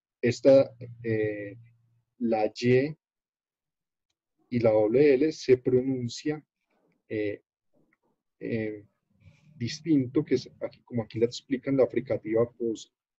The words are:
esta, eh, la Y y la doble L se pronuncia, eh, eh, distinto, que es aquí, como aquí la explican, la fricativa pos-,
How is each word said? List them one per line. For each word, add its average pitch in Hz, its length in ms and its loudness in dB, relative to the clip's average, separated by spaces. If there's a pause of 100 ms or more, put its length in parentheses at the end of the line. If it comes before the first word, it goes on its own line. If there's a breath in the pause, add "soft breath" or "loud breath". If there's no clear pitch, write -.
(220)
esta, 135 540 4 (280)
eh, 107 520 -4 (640)
la 110 400 0
Y 127 340 2 (1600)
y 120 100 -2
la 113 120 4
doble 113 420 4
L 147 180 2
se 131 260 2
pronuncia, 131 840 -2 (640)
eh, 104 340 -6 (1000)
eh, 110 420 -6 (720)
distinto, 131 680 -2
que 131 100 0
es - 140 -6 (100)
aquí, - 240 -10
como 117 200 -6
aquí - 160 -12
la 113 80 4
explican, 135 500 -6
la 123 100 4
fricativa 113 640 -2
pos-, 113 420 -8 (240)